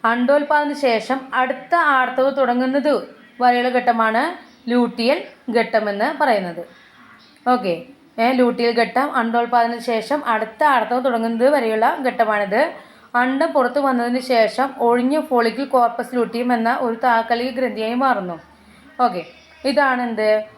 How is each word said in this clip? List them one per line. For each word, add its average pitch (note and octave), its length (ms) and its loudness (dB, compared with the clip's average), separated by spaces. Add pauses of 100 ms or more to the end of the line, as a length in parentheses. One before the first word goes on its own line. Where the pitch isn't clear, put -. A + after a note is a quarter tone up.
അണ്ഡോൽപാദന D4 640 2
ശേഷം B3+ 480 -2 (140)
അടുത്ത B3+ 400 -2
ആർത്തവം C4+ 560 2
തുടങ്ങുന്നത് C4 720 0 (380)
വരെയുള്ള B3 280 2
ഘട്ടമാണ് B3 840 0 (160)
ലൂട്ടിയൽ A#3+ 540 0 (340)
ഘട്ടമെന്ന് A3 640 0
പറയുന്നത്. F#3 420 0 (840)
ഓക്കെ, F#3+ 340 0 (360)
ഏ, A#3 140 2
ലൂട്ടിയൽ A#3+ 400 2
ഘട്ടം A#3+ 440 0
അണ്ഡോൽപാദന A#3+ 600 0
ശേഷം A#3 480 -4
അടുത്ത A3 380 -2
ആർത്തവം B3 360 2
തുടങ്ങുന്നത് A#3 500 0
വരെയുള്ള A#3+ 460 2 (100)
ഘട്ടമാണിത്. G#3+ 680 0 (420)
അണ്ഡം C4+ 380 0
പുറത്തു C4 280 0
വന്നതിന് B3 400 0
ശേഷം B3+ 580 0
ഒഴിഞ്ഞ B3 420 2
ഫോളിക്കിൾ B3 440 0
കോർപ്പസ് A#3+ 500 0
ലൂട്ടിയം A#3+ 380 -2
എന്ന A#3 280 0
ഒരു A#3 140 -2 (100)
താൽക്കാലിക A#3+ 460 0
ഗ്രന്ഥിയായി A3+ 440 -4
മാറുന്നു. G3+ 460 -2 (600)
ഓക്കെ, F#3 260 0 (380)
ഇതാണ് C4 380 2
എന്ത്? G#3+ 400 0 (160)